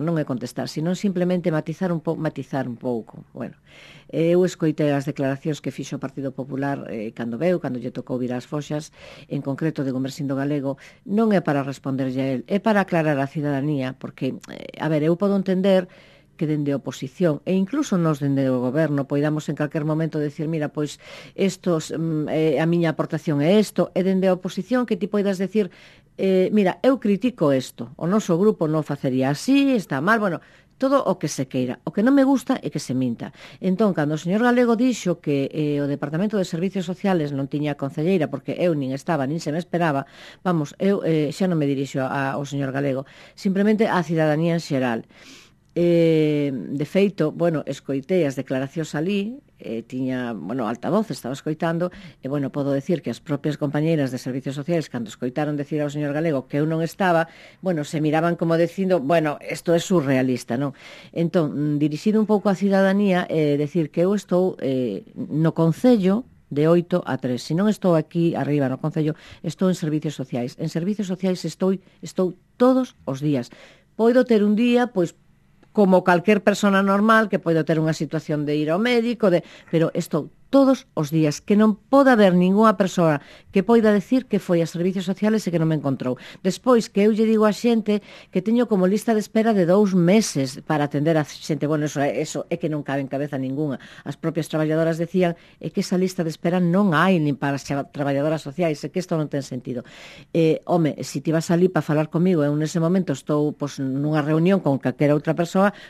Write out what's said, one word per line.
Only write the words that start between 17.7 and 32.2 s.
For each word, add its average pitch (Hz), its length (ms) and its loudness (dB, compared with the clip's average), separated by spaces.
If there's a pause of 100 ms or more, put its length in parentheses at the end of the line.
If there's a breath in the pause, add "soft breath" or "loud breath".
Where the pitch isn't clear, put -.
nós 160 240 0
dende 139 260 0
o 127 140 0
goberno, 139 480 0
poidamos 151 400 -2
en 143 80 -6
calquer 151 260 -4
momento 156 380 -2
decir, 151 260 -6
"Mira, 151 240 -4
pois, 151 240 -6 (380 loud breath)
estos, 180 580 -2
mm, 156 380 -4
eh, 156 320 2
a 165 40 2
miña 170 280 2
aportación 151 500 -2
é 190 160 6
esto", 185 320 0
e 180 140 0
dende 190 240 2
a 180 80 2
oposición 214 500 -4
que 220 80 0
ti 190 140 -6
poidas 202 260 0
decir, 190 320 0 (480 loud breath)
eh, 185 380 2
"Mira, 196 260 2
eu 262 160 4
critico 196 560 2
esto, 127 460 -4
o - 80 -4
noso 185 320 0
grupo 185 320 2
non 156 160 0
facería 131 480 0
así, 269 400 2
está 165 260 -2
mal", 208 220 2
bueno, 175 160 -2 (400 soft breath)
todo 269 260 2
o 190 140 0
que 156 100 -4
se 135 220 -6
queira. 127 340 -4
O 165 80 -6
que 202 140 2
non 269 80 4
me 277 100 6